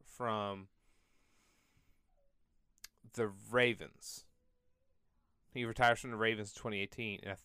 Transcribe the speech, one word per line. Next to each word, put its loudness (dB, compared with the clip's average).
from -4
the 0
Ravens. 0
He -2
retires 6
from -10
the -6
Ravens 0
in -16
twenty -2
eighteen, -6
and -8
I -6